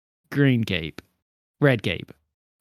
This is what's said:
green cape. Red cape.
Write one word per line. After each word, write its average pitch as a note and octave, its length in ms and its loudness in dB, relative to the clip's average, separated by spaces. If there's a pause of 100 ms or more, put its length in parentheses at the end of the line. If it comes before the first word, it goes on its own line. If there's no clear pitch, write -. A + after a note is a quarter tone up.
(320)
green C3+ 320 2
cape. E2 380 -6 (580)
Red C3+ 240 2
cape. - 300 -6 (480)